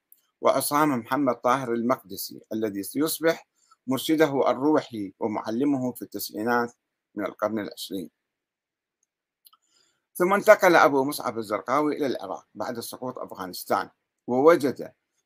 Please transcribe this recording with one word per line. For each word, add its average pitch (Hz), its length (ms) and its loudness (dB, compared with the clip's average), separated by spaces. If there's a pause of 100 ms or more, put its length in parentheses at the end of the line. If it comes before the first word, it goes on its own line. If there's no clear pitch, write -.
(400)
وعصام 143 480 2 (100)
محمد 131 360 -2
طاهر 123 380 -2
المقدسي 113 680 -4 (120)
الذي 107 300 -4
سيصبح 156 640 -2 (380)
مرشده 139 640 2
الروحي 120 680 0
ومعلمه 123 720 -2
في - 100 -18
التسعينات 120 720 -4 (400)
من 101 120 -4
القرن 107 320 -4
العشرين. 95 520 -10 (2000)
ثم 185 200 2
انتقل 202 420 8
أبو 143 280 6
مصعب 135 340 -6
الزرقاوي 120 580 -2
إلى 143 100 -4
العراق 95 480 -6
بعد 113 260 -8
سقوط 127 380 -12
أفغانستان، 98 720 -6 (360)
ووجد 139 640 2 (340)